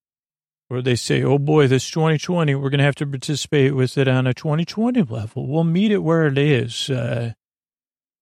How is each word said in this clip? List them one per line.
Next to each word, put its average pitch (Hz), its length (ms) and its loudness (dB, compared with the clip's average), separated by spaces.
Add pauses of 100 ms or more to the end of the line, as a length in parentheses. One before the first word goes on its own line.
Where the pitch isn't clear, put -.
(680)
Or 123 120 -6
they 123 140 2
say, 135 260 -2
"Oh 135 160 2
boy, 147 300 4
this 127 220 2
twenty 160 280 0
twenty, 160 380 -2
we're 139 140 -4
gonna 139 140 2
have 143 120 2
to 151 100 -6
participate 139 680 0
with 127 220 0
it 135 100 2
on 127 180 2
a 127 80 0
twenty 156 320 -2
twenty 240 360 -2
level. 113 440 -6
We'll 151 200 0
meet 185 260 2
it 196 80 2
where 165 260 2
it 139 120 2
is." 131 520 0
Uh, 120 440 -4 (880)